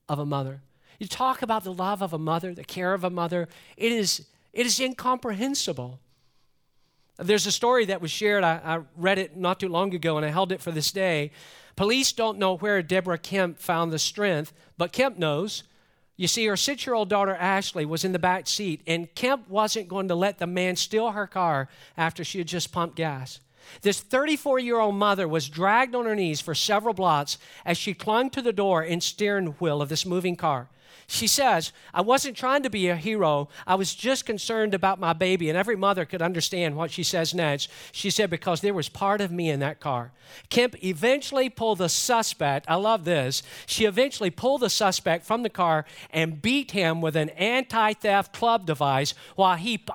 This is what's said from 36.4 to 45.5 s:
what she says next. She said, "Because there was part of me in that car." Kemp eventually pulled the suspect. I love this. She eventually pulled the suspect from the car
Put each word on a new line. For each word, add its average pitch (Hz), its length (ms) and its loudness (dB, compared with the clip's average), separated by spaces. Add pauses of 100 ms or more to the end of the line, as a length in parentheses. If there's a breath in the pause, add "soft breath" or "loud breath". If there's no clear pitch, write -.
what 160 140 -4
she 175 120 -6
says 165 300 0
next. 151 360 0 (220 loud breath)
She - 180 -4
said, 202 200 2
"Because 170 320 -2
there 202 120 0
was 165 140 -2
part 202 320 0
of 190 120 -2
me 170 180 0
in 143 100 0
that 147 220 -4
car." 123 320 -4 (360 loud breath)
Kemp 240 320 2
eventually 254 680 0
pulled 214 300 0
the 175 100 2
suspect. 156 800 0
I 165 60 4
love 208 280 2
this. 143 400 0 (220 loud breath)
She - 180 0
eventually 214 460 2
pulled 262 320 0
the 214 80 2
suspect 185 560 2
from 226 180 0
the 208 60 -2
car 160 360 2 (240 loud breath)